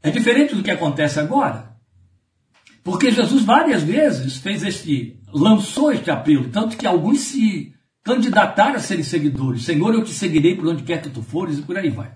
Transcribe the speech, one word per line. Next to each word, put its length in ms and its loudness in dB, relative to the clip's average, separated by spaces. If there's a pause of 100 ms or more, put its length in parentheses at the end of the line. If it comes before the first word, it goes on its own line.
É 80 0
diferente 440 2
do 80 -2
que 80 -4
acontece 480 -2
agora, 580 -2 (1040)
porque 280 0
Jesus 340 2
várias 380 4
vezes 540 0
fez 260 -6
este, 580 -6 (120)
lançou 600 4
este 180 -4
apelo, 400 2
tanto 260 -4
que 100 -6
alguns 340 2
se 540 -2 (280)
candidataram 760 2
a 40 -6
serem 240 -4
seguidores. 600 -2
"Senhor, 300 0
eu 80 2
te 100 -8
seguirei 420 0
por 140 -4
onde 140 -4
quer 200 -4
que 80 -12
tu 120 -12
fores", 360 -6
e 40 -8
por 140 -8
aí 140 -2
vai. 260 -10